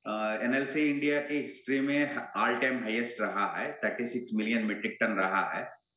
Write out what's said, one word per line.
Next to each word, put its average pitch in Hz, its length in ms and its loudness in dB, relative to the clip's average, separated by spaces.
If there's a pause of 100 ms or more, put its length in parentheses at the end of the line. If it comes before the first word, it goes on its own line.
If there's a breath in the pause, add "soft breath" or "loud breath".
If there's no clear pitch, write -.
अ, 107 380 -2
एनएलसी 135 460 2
इंडिया 143 320 2
की 147 200 -2
हिस्ट्री - 380 -2
में 143 360 2
all 117 440 0
time 127 280 2
highest 117 340 -2
रहा 101 360 0
है, 123 280 -4
थर्टी 117 220 -2
सिक्स - 260 -6
million 107 320 2
metric 104 340 -2
ton 113 120 2
रहा 95 400 2
है। - 180 -4 (280)